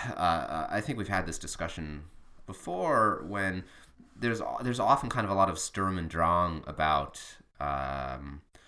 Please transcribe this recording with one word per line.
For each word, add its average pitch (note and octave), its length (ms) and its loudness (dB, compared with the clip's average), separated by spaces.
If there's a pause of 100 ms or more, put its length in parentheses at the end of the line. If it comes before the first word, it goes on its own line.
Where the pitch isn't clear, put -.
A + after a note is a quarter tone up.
(160)
uh, - 20 -8
uh, D#2+ 520 0
I G#2 100 0
think A#2 180 -2
we've G2 120 -4
had F#2+ 160 2
this D#2+ 120 -4
discussion D2+ 640 -8 (440)
before B2+ 800 2
when F#2+ 380 -2 (520)
there's, A#2 240 0 (200)
there's A#2+ 180 0
often B2 300 4
kind A2+ 160 0
of G2 60 0
a G2 40 2
lot F#2+ 140 6
of E2 100 -2
Sturm F#2+ 380 0
und E2 120 -2
Drang E2+ 580 2
about, D#2 540 0 (380)
um, C#2 840 -4 (260)